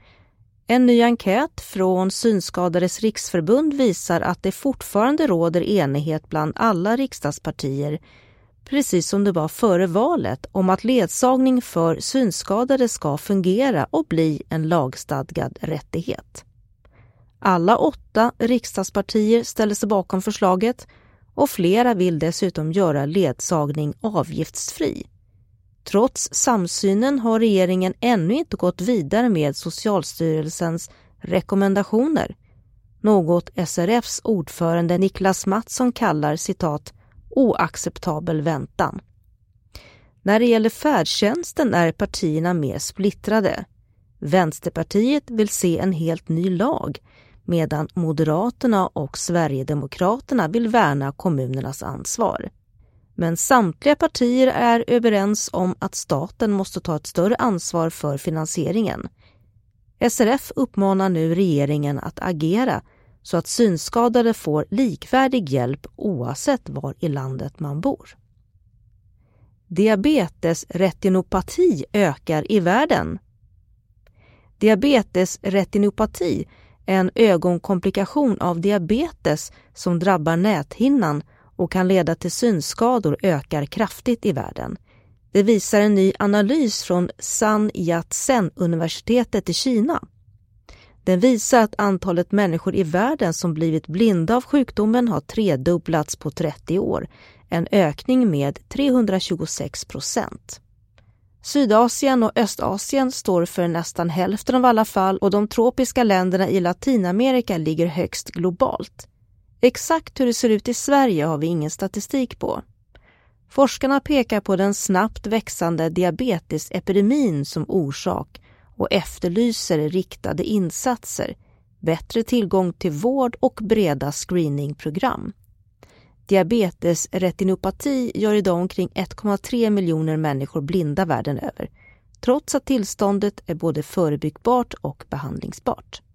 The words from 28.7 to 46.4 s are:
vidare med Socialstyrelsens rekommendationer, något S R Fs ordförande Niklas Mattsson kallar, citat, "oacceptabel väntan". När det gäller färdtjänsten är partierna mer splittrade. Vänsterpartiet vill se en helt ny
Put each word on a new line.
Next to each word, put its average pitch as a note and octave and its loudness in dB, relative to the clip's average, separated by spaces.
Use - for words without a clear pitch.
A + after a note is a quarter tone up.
vidare G#3+ 0
med D3 2
Socialstyrelsens E3 -4
rekommendationer, G3 0
något F3 2
S F3 -4
R F3 2
Fs A#3 -2
ordförande E3+ 0
Niklas F#3+ 0
Mattsson A#3 -2
kallar, D3+ 0
citat, D#3+ -6
"oacceptabel E3+ -2
väntan". D3 -4
När G#3 2
det A#3+ 2
gäller A3+ 4
färdtjänsten C4+ 0
är E3 4
partierna D#3+ -2
mer D3 -2
splittrade. G3+ -2
Vänsterpartiet F#3 0
vill G#3+ 0
se E3+ 0
en F#3 0
helt D#3+ -4
ny E3+ 0